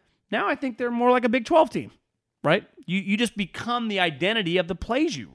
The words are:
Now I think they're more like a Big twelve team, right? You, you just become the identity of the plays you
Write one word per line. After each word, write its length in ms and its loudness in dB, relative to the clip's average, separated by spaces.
Now 160 0
I 80 0
think 240 -6
they're 100 -2
more 220 2
like 120 4
a 60 2
Big 160 0
twelve 240 4
team, 220 -6
right? 240 2
You, 120 0
you 160 -2
just 220 -2
become 520 -4
the 100 -2
identity 580 0
of 100 0
the 60 -6
plays 420 -2
you 180 -10